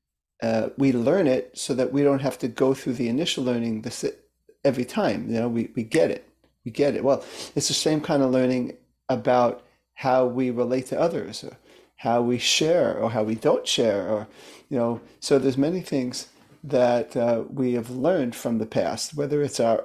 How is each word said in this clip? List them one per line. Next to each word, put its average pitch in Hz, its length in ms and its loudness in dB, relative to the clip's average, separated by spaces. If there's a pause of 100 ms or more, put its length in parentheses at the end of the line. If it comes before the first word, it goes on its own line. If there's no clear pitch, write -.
(420)
uh, 113 360 0
we 135 140 4
learn 139 340 4
it 127 320 0
so - 160 -4
that 127 200 0
we 143 100 2
don't 139 160 4
have 135 200 -2
to 131 100 -4
go 135 240 2
through 131 220 -4
the 123 120 -2
initial 135 380 -2
learning 117 380 -2
this, - 200 -10 (640)
every 123 180 2
time. 123 460 -2
You 113 100 -2
know, 120 80 0
we, 117 260 -2
we 120 100 -4
get 160 280 2
it. - 160 -8 (380)
We 120 60 -12
get 139 240 2
it. - 100 -4
Well, 135 180 2 (320)
it's 147 140 -2
the 151 40 -2
same 156 280 0
kind 147 220 2
of 131 80 2
learning 127 440 0 (320)
about 123 560 2 (300)
how 131 320 2
we 127 260 0
relate 123 360 -2
to 143 120 -4
others, 147 460 -4
or - 120 -16 (380)
how 120 260 2
we 123 160 2
share, 156 600 2
or 110 140 0
how 110 120 0
we 110 120 -2
don't - 300 0
share, 101 440 0
or, 107 180 -2 (400)
you 139 100 -4
know, 117 220 0 (220)
so 139 180 4
there's 131 180 0
many 160 220 0
things 127 480 -4 (340)
that, 120 540 2
uh, 117 340 0
we 131 220 -2
have 120 180 -2
learned 131 460 0
from 117 220 -2
the 110 80 -2
past, - 500 -4
whether 143 260 -2
it's 135 200 -2
our 113 240 2